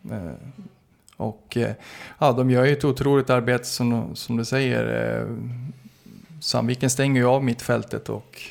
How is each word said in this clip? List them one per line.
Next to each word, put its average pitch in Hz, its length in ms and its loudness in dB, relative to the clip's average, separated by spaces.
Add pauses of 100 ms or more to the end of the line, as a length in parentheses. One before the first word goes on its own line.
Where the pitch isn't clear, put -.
(100)
Eh, 90 220 -8 (840)
och, - 400 -8
eh, 113 160 0 (460)
ja, 143 140 4
de 127 180 2
gör 127 140 6
ju 143 80 4
ett 139 120 0
otroligt 135 460 2
arbete 123 340 2
som, 117 520 -2
som 117 200 -4
du 117 80 -2
säger. 113 760 0
Eh, 110 60 -4 (1120)
Sandviken 123 500 0
stänger 135 300 2
ju 123 60 6
av 135 180 4
mittfältet 117 640 -2
och - 320 -10 (100)